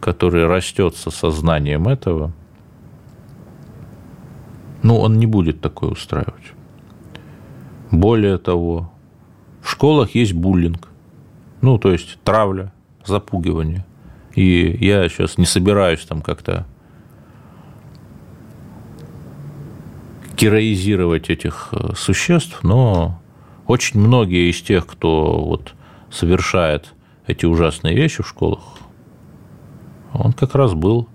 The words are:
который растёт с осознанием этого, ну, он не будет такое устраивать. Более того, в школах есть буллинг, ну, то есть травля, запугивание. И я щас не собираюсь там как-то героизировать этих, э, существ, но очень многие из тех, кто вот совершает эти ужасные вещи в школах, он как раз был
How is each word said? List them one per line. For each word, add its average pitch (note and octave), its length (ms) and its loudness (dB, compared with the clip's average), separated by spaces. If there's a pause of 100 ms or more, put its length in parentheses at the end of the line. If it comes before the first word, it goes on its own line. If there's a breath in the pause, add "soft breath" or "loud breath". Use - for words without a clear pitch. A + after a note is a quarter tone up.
который F2 460 2
растёт F2+ 500 0
с - 100 -12
осознанием D#2 800 -2
этого, E2 440 -2 (2500)
ну, A2+ 160 6
он A2 200 4
не A2+ 80 4
будет F#2+ 340 0
такое - 300 -4
устраивать. - 640 -8 (1400 loud breath)
Более G2 480 4
того, E2+ 540 -4 (680)
в - 100 -10
школах C#3+ 440 2
есть A2+ 180 2
буллинг, E2+ 560 0 (720)
ну, B2+ 180 4
то G2 140 2
есть - 320 -4
травля, F#2+ 480 0 (320)
запугивание. F2 800 -4 (500 loud breath)
И F2 460 2
я F#2+ 280 2
щас - 300 -4
не F2+ 80 4
собираюсь F#2 540 2
там D#2 220 -10
как-то - 440 -6 (3750 loud breath)
героизировать G2+ 920 2
этих, - 420 -6
э, - 240 -6
существ, - 680 -2
но F2+ 600 2 (440 loud breath)
очень A#2 340 0
многие G2+ 500 4
из E2+ 100 -4
тех, F2+ 260 0
кто D#2+ 560 0
вот D#2 320 -6 (360 loud breath)
совершает E2+ 840 0 (340 soft breath)
эти - 200 -2
ужасные D#2+ 500 0
вещи D#3 260 0
в - 60 -8
школах, - 320 -4 (1500)
он A#2 200 0
как - 220 -2
раз C3 200 2
был G#2 400 0